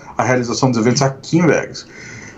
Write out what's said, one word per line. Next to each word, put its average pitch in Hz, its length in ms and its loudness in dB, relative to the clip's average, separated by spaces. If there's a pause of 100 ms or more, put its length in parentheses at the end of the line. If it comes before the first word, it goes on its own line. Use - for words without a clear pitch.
(180)
a 123 40 2
realização 123 480 0
dos 117 100 0
eventos 117 220 2
aqui - 360 0
em 175 80 4
Vegas. - 400 0 (520)